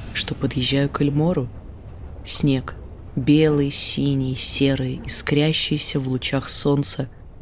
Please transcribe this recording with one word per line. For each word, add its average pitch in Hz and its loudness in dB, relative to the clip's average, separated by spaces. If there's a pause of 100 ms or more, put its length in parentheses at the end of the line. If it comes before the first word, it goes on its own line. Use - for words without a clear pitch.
(140)
что - -4
подъезжаю 135 0
к - -2
Эльмору. 147 2 (760)
Снег, - 2 (420)
белый, 143 4
синий, 135 0
серый, 135 2
искрящийся 151 0
в 131 -4
лучах 127 -2
солнца, 139 2 (320)